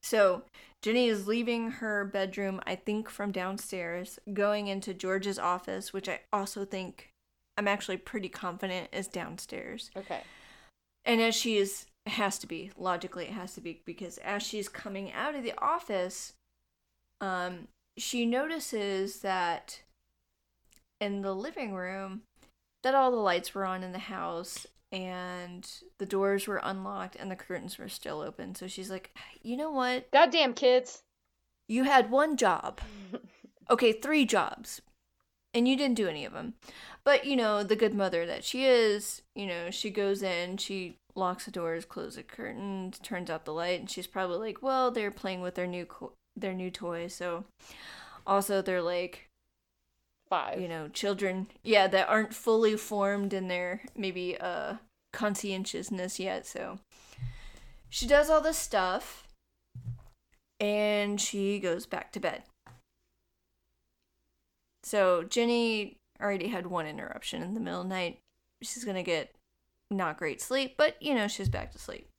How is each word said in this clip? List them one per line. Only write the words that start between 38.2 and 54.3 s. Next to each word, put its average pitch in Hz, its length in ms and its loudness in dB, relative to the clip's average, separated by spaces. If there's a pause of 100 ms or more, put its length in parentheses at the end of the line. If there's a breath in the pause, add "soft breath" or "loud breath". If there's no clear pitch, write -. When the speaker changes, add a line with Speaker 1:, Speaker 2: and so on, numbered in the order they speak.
Speaker 1:
that - 200 -6
she 254 180 -2
is, 226 600 4 (120)
you 202 100 -6
know, 175 260 -4
she - 180 -4
goes 196 340 0
in, 180 320 -2
she 190 420 -6 (180)
locks 185 300 -2
the 202 60 -12
doors, 165 320 -4
closes - 320 -10
the - 80 -14
curtains, 196 760 -8
turns 180 300 -6
out 160 140 -6
the 156 100 -8
light, 170 280 0
and - 80 -12
she's 180 180 -8
probably 185 300 -2
like, 214 240 -6
"Well, 262 300 2
they're 214 200 -2
playing 190 300 -6
with 180 140 -4
their 180 120 -2
new 180 180 -6
co-, - 280 -14 (240)
their 190 160 -4
new 185 180 -4
toy," 175 380 -6
so 175 340 -6 (840 loud breath)
also 196 360 4
they're, 185 200 0
like, 175 460 -2 (1040)
Speaker 2:
Five. 170 320 0
Speaker 1:
you 180 60 -4
know, 160 220 -6
children, 196 580 -2 (160)
yeah, 202 240 8
that 190 220 4
aren't 214 240 4
fully 220 440 4
formed 202 560 0
in 190 140 -2
their, 180 340 -2 (140)
maybe, 180 440 -4